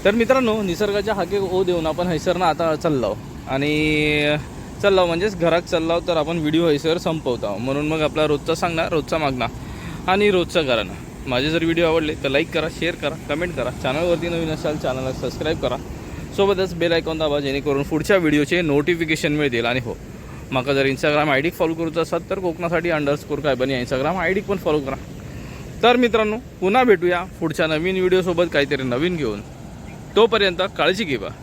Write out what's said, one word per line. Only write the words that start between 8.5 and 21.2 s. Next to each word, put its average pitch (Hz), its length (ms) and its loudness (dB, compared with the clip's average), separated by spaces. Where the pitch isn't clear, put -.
सांगणार, 170 380 -2
रोजचा 160 260 -2
मागणार 127 300 -2
आणि 202 220 6
रोजचं 175 320 2
घराणं. 113 320 0
माझे 131 240 0
जर 165 140 0
व्हिडिओ 165 220 2
आवडले 160 360 2
तर 143 60 -2
लाईक 147 220 2
करा, 160 180 -2
शेअर 165 160 -2
करा, 156 220 -4
कमेंट 160 280 -2
करा. 123 140 -2
चॅनलवरती 170 460 0
नवीन 165 220 -2
असाल, 151 260 -2
चॅनलला 131 360 -4
सबस्क्राईब 151 460 -4
करा, 131 180 -2
सोबतच 190 380 2
बेल 165 180 0
आयकॉन 160 260 0
दाबा, 147 220 0
जेणेकरून 139 420 0
पुढच्या 156 340 2
व्हिडिओचे 151 460 2
नोटिफिकेशन 156 720 0
मिळतील. 127 340 0
आणि 123 140 0
हो, 110 160 -6
माका 131 200 0
जर 139 140 4
Instagram 147 420 2